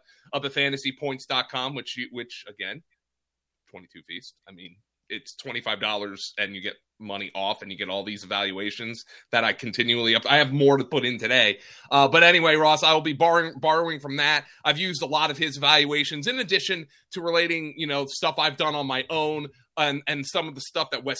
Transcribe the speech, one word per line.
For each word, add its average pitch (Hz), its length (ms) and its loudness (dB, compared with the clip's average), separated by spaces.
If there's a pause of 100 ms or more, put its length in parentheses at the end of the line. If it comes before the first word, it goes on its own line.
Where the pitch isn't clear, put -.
(340)
up 143 120 -4
at 135 80 -6
fantasy 139 460 -2
points 135 280 -8
dot 131 240 -4
com, 131 240 -6
which 120 200 -10
you, 123 160 -10
which, 120 380 -14
again, 104 320 -12 (880)
twenty-two 90 380 -20
Feast. 90 260 -14 (140)
I 98 40 -20
mean, 90 260 -20 (320)
it's - 260 -14
twenty-five 117 440 -8
dollars 104 600 -6
and 98 160 -4
you 92 60 -12
get 95 120 -8 (280)
money 101 320 -8
off 98 280 -4
and 98 100 -14
you 90 60 -14
get 98 100 -8
all 95 160 -4
these 101 220 -10
evaluations 101 800 -6 (260)
that 113 140 2
I 104 80 2
continually 117 640 0
up. 110 120 -2
I 147 100 8
have 135 120 4
more 139 240 6
to 139 80 2
put 131 220 -2
in 123 120 -2
today. 113 420 2 (300)
Uh, 139 200 6
but 165 140 8
anyway, 165 320 6
Ross, 156 280 4
I 160 80 6
will 156 80 4
be 156 140 -2
borrowing, 165 440 4
borrowing 160 440 0
from 143 160 -8
that. 147 260 2 (220)
I've 147 120 2
used 175 240 -4
a 160 40 -4
lot 151 260 0
of 135 60 -8
his 156 180 -4
evaluations 147 720 2
in 254 120 -2
addition 180 480 -2 (260)
to 185 80 -8
relating, 170 560 0
you 156 100 -6
know, 139 180 -2
stuff 156 320 -2
I've 151 200 0
done 156 180 0
on 143 100 -2
my 131 240 -4
own 151 380 -2 (300)
and, 147 300 0
and 143 200 -4
some 165 220 -4
of 147 60 -14
the 139 60 -14
stuff - 300 -4
that 127 140 -6
Wes 131 140 -6